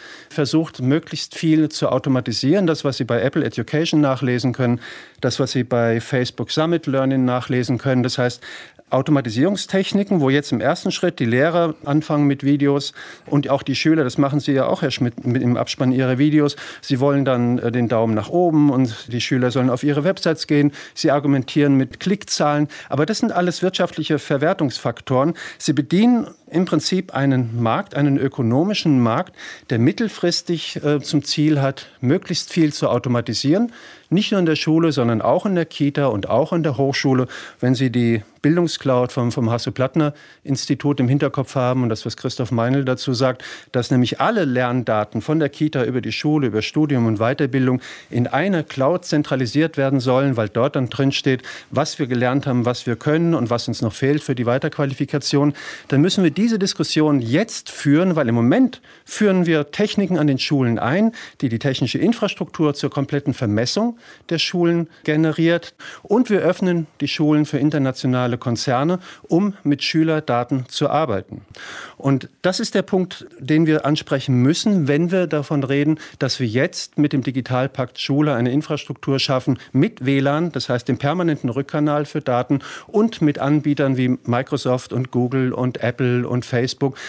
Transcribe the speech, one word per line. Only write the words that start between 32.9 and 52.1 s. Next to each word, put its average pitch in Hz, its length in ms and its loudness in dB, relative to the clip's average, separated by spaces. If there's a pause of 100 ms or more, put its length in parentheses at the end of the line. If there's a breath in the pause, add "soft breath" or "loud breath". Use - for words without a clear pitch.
Nicht 208 220 0
nur 202 80 2
in 180 60 2
der 160 100 2
Schule, 160 380 2
sondern 117 280 2
auch 147 240 2
in 196 100 0
der 170 100 0
Kita 143 400 0
und 107 240 -2
auch 123 240 2
in 151 100 0
der 147 140 0
Hochschule. 135 500 2 (320 loud breath)
Wenn 127 160 2
Sie 131 140 0
die 117 340 2 (180)
Bildungscloud 147 720 2
vom, 117 220 -2
vom 120 160 0
Hasso-Plattner-Institut 139 1500 -2
im 123 80 4
Hinterkopf 139 460 0
haben 127 280 0
und 120 60 0
das, 110 160 -4
was 120 100 -6
Christoph 127 360 -6
Meinl 127 340 0
dazu 127 280 -2
sagt, 127 300 -2 (300 loud breath)
dass 123 180 -2
nämlich 123 300 2
alle 190 240 2
Lerndaten 120 760 0
von 156 180 0
der 143 100 0
Kita 151 340 -2
über 127 160 -2
die 113 140 -6
Schule, 147 340 0
über 107 140 -2
Studium 143 460 0
und 110 100 0
Weiterbildung 127 640 0 (280 loud breath)
in 120 180 0
einer 170 360 0
Cloud 147 400 -2
zentralisiert 147 720 0
werden 135 240 0
sollen, 131 380 2
weil 110 100 0
dort 120 300 -2
dann 127 120 -2
drinsteht, 135 520 0 (300 loud breath)
was 147 280 -2
wir 143 80 -2
gelernt 123 400 0